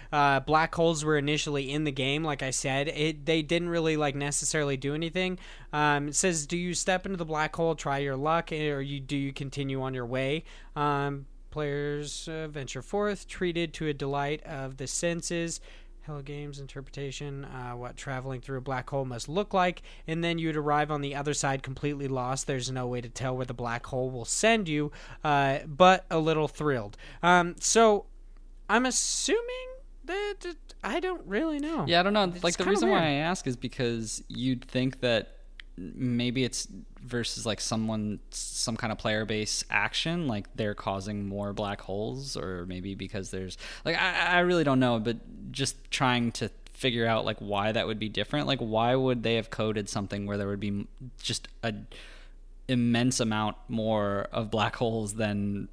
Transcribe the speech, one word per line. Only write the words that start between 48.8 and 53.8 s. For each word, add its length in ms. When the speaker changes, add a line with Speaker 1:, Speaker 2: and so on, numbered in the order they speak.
Speaker 2:
would 280
they 140
have 120
coded 400
something 380
where 100
there 120
would 120
be 80
m-, 200
just 260
a 100
immense 520
amount 360
more 640